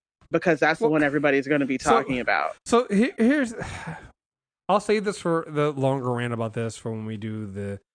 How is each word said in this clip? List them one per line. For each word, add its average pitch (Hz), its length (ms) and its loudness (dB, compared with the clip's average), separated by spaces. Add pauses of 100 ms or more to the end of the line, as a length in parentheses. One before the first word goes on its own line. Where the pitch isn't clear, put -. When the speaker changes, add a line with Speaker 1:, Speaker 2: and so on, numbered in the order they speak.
(320)
Speaker 1:
because 165 280 2
that's 156 200 2
the 226 60 0
Speaker 2:
Well, 151 80 4
Speaker 1:
one 151 100 4
everybody's 143 440 2
gonna 143 200 0
be 127 120 -2
Speaker 2:
so, 151 120 2
Speaker 1:
talking 127 280 2
about. 92 360 0 (100)
Speaker 2:
so 240 240 2
he-, 208 280 2
here's, 240 360 2 (600)
<sighs> - 520 -20
I'll 202 120 4
save 214 240 0
this 202 160 -4
for 165 280 -2
the 151 240 0
longer 135 400 0
rant 120 220 -2
about 113 200 -4
this 113 220 -4
for - 160 -8
when 110 140 -8
we 110 120 -8
do 107 280 -8
the 101 340 -8 (160)